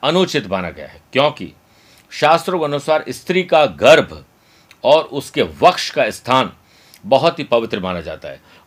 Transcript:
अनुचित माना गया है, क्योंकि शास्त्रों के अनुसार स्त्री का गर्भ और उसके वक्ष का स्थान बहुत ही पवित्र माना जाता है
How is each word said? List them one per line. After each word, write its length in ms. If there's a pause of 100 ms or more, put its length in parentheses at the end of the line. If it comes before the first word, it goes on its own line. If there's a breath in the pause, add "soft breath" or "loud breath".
अनुचित 440
माना 220
गया 180
है, 140 (120)
क्योंकि 400 (580 soft breath)
शास्त्रों 480
के 60
अनुसार 440
स्त्री 340
का 220
गर्भ 600 (580 soft breath)
और 200
उसके 380
वक्ष 480
का 200
स्थान 420 (540 soft breath)
बहुत 340
ही 40
पवित्र 360
माना 220
जाता 280
है 120 (260 soft breath)